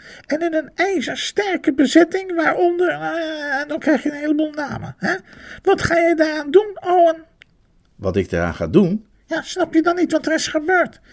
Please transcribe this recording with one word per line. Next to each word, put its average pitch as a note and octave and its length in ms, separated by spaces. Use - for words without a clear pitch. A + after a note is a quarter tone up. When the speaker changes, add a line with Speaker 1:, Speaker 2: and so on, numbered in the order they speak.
Speaker 1:
En D4+ 160
in E4 120
een D4+ 220
ijzersterke F4 960
bezetting, E4+ 640
waaronder,' F4 540
eh, D4+ 720
en D4 60
dan D4 120
krijg D4+ 240
je D4 80
een D4 60
heleboel D4+ 340
namen, D4 460
hè? - 180
Wat - 200
ga E4+ 160
je E4+ 180
daaraan D#4 360
doen, G4+ 280
Owen?" E4+ 440
Speaker 2:
"Wat F#2 200
ik F#2+ 140
daaraan E2+ 260
ga E2 120
doen?" F#3+ 380
Speaker 1:
"Ja, D#4+ 160
snap - 320
je D#4+ 80
dan E4+ 140
niet F4 160
wat D#4 140
er D#4 80
is D#4 140
gebeurd? D#4+ 520